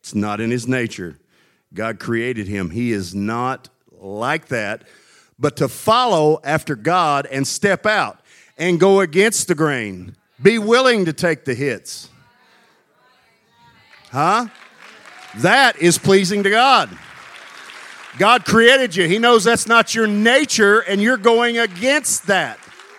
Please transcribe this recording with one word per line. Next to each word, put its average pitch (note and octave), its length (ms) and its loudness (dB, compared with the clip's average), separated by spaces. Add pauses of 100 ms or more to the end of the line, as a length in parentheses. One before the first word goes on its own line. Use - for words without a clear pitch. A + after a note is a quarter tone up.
It's - 140 -20
not G#2 280 -4
in A2+ 80 -4
his A#2+ 180 -6
nature. A2 500 -6 (540)
God G#2+ 260 -8
created A#2 500 -6
him. G2 200 -6
He A#2 240 -4
is F#2 220 -6
not A#2 560 -6 (280)
like A2 500 -8
that. A2 340 -6 (560)
But C#3 180 -4
to C#3 120 -2
follow G3+ 760 0
after D3+ 320 -4
God C#3+ 540 -2
and C3+ 160 -4
step - 400 -2
out F#3+ 340 -2 (380)
and E3+ 200 0
go G3 220 4
against F#3 480 0
the F3+ 60 0
grain, A2 600 -4 (260)
be A3 160 4
willing A3+ 480 2
to D#3 80 -4
take E3+ 320 -4
the C3 80 -4
hits. B2 560 -8 (2000)
Huh? F#3+ 380 0 (880)
That G#3+ 440 4
is E3+ 180 4
pleasing G3 440 2
to G3 80 0
God. A3 400 2 (1300)
God G#3+ 280 4
created A#3 500 4
you. F3+ 100 2
He F#3+ 120 0
knows A#3 260 4
that's A#3 220 0
not A3+ 280 0
your A3+ 120 0
nature, A3 720 2
and G3 220 -2
you're A#3+ 160 0
going A#3 400 2
against A#3 680 -2
that. D3+ 300 -2 (400)